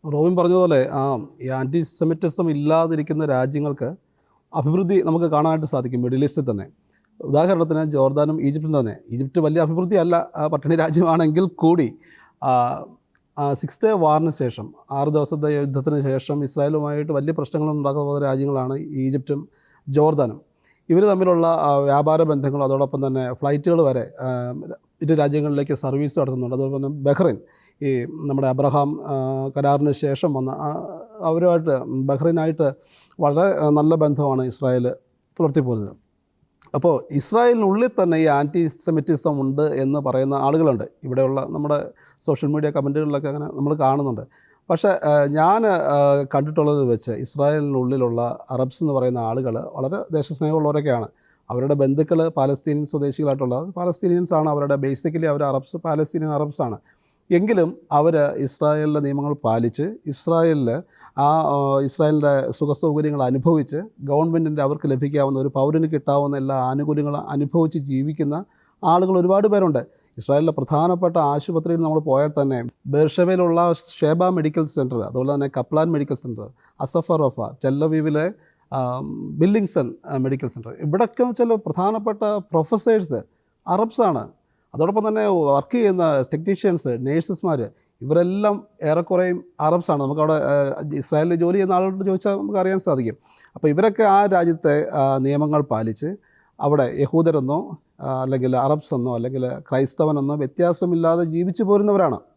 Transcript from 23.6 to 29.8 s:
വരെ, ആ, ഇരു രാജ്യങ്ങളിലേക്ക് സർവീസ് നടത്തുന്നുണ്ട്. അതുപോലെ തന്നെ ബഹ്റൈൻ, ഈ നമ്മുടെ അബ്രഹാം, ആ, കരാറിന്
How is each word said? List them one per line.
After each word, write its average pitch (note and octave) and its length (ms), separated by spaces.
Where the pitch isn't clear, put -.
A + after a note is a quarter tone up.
വരെ, C3 280
ആ, - 20
ഇരു D#3+ 120
രാജ്യങ്ങളിലേക്ക് D3 600
സർവീസ് C#3 440
നടത്തുന്നുണ്ട്. B2+ 380
അതുപോലെ C3+ 200
തന്നെ C#3 120
ബഹ്റൈൻ, C#3+ 500
ഈ C3 220
നമ്മുടെ C#3 440
അബ്രഹാം, C#3+ 420
ആ, - 20
കരാറിന് C#3+ 360